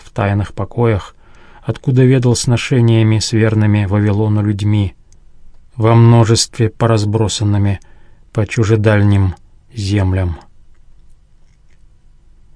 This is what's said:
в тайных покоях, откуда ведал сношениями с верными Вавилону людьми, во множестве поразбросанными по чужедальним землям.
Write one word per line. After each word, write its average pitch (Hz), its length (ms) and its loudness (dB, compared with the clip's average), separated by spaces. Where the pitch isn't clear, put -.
в - 60 -20
тайных 101 420 -4
покоях, 110 640 -4
откуда 127 420 0
ведал 123 320 2
сношениями 113 800 0
с - 140 -6
верными 107 540 0
Вавилону 104 560 0
людьми, 104 520 -2
во 117 200 2
множестве 117 720 2
поразбросанными 104 1120 -2
по 104 140 -2
чужедальним 101 880 0
землям. 95 640 -4